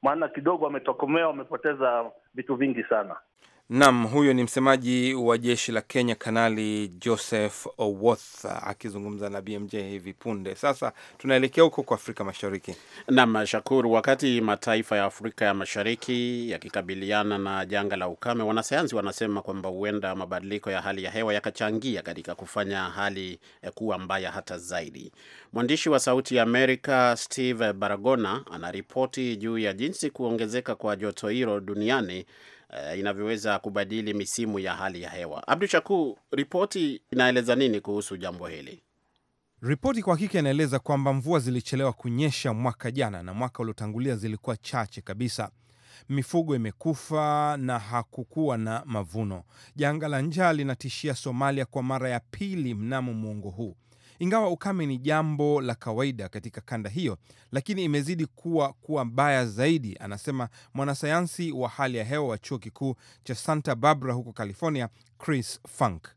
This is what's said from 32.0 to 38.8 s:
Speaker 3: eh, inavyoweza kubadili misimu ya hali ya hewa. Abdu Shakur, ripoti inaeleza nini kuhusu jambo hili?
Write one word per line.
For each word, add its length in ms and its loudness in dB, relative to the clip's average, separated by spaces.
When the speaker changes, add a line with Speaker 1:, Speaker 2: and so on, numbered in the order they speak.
Speaker 3:
eh, 300 -8
inavyoweza 600 -2
kubadili 540 -4
misimu 460 -2
ya 140 -2
hali 280 -6
ya 80 -10
hewa. 380 -8
Abdu 200 2
Shakur, 480 2
ripoti 680 0
inaeleza 440 6
nini 260 4
kuhusu 360 -4
jambo 300 -8
hili? 340 -14